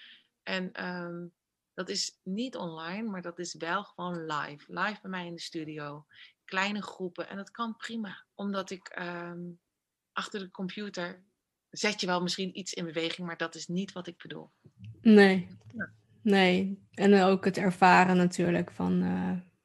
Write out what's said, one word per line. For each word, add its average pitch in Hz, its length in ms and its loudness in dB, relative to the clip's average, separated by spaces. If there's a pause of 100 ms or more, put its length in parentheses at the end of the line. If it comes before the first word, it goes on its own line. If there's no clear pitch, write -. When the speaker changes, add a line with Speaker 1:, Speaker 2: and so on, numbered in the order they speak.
(440)
Speaker 1:
En, 185 280 -4
ehm, 175 540 -8 (480)
dat 185 160 -8
is - 340 -6
niet 226 320 -6
online, 175 540 -8
maar 185 120 -8
dat 170 180 -12
is 175 160 -10
wel 170 280 -4
gewoon 175 420 -8
live. 147 540 -8
Live 208 220 -4
bij 190 100 -12
mij 180 140 -8
in 170 80 -10
de 165 80 -14
studio. 151 640 -10 (400)
Kleine 196 360 -4
groepen. 175 480 -10
En 196 80 -12
dat 196 140 -14
kan 233 260 -8
prima. 220 480 -10 (100)
Omdat 196 340 -6
ik, 190 180 -12
ehm, 175 520 -10 (720)
achter 196 280 -8
de 185 120 -12
computer 190 720 -10 (460)
zet 208 320 -2
je 185 60 -2
wel 180 140 0
misschien 180 360 -6
iets 190 160 -10
in 175 120 -8
beweging, 165 420 -6
maar 165 100 -10
dat 165 180 -6
is 156 120 -14
niet 185 240 -4
wat 175 160 -12
ik 170 100 -16
bedoel. 151 340 -16 (500)
Speaker 2:
Nee. 196 460 8 (260)
Speaker 1:
Ja. 220 160 -10 (320)
Speaker 2:
Nee. 190 680 4
En 202 300 6
ook 190 240 4
het 190 120 0
ervaren 180 600 6
natuurlijk 175 540 2
van, 180 320 0
eh, 185 280 -2 (340)